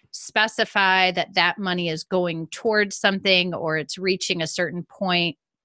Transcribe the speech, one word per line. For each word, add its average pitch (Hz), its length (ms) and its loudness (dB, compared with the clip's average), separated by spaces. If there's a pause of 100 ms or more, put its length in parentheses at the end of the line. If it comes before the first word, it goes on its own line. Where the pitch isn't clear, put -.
(120)
specify 196 1000 2
that 175 240 -4
that 175 240 2
money 180 300 -2
is 160 140 -4
going 170 440 -2
towards 208 500 -2
something 185 560 2
or 156 240 -2
it's 151 220 -6
reaching 185 420 -2
a 156 60 -4
certain 170 360 -4
point 175 540 -2 (280)